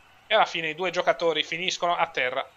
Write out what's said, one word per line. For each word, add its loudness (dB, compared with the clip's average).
E 2
alla 6
fine -4
i -6
due -2
giocatori 2
finiscono -2
a 0
terra. -4